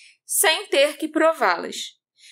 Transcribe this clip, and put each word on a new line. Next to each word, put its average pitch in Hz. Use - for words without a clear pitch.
sem 381
ter 294
que 320
prová-las. 233